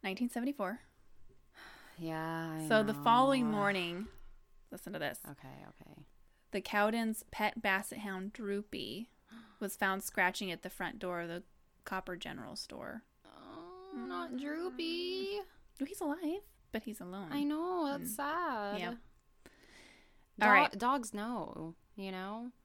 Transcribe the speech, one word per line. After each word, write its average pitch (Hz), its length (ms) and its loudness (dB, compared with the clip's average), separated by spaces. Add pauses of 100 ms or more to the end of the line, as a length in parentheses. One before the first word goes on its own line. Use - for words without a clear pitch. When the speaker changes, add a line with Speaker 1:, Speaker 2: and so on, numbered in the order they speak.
Speaker 1:
Nineteen 214 280 0
seventy-four. 240 500 -2 (1160)
Speaker 2:
Yeah, 165 640 -4
I 156 60 -4
Speaker 1:
So 214 140 8
the 208 120 2
following 240 560 8
Speaker 2:
know. 214 60 2
Speaker 1:
morning, 196 500 2 (640)
listen - 220 -10
to 160 60 -6
this. 151 200 -4 (120)
Speaker 2:
Okay, 143 180 -16 (200)
okay. - 340 -20 (480)
Speaker 1:
The 202 100 0
Cowdens' 220 720 4
pet 226 320 0
basset 202 380 2
hound, 196 340 -6
Droopy, 202 760 -4 (220)
<gasps> 226 300 -18
was 196 160 -4
found 190 260 0
scratching 190 480 0
at 165 120 -6
the 180 80 -8
front - 280 -6
door 175 240 -4
of 170 60 -6
the 175 140 -6 (420)
Copper 190 320 -4
General - 400 -8
store. - 460 -8 (240)
Speaker 2:
Oh, 370 680 -14
not 339 400 -6
Droopy. 349 1000 -2 (420)
Speaker 1:
Oh, 262 60 0
he's 392 160 -8
alive, 330 400 0 (300)
but - 100 -2
he's 214 180 -8
alone. 185 320 -8
Speaker 2:
I 285 120 2
know, 330 420 2
that's 277 260 -2
Speaker 1:
Mm. 214 40 -6
Speaker 2:
sad. 277 640 0
Speaker 1:
Yeah. 180 140 -2 (1400)
Speaker 2:
Do- 208 80 6
Speaker 1:
All 208 60 12
right. 202 260 10
Speaker 2:
dogs 240 360 2
know, 202 600 -4 (220)
you 196 160 -6
know? 208 400 -6 (120)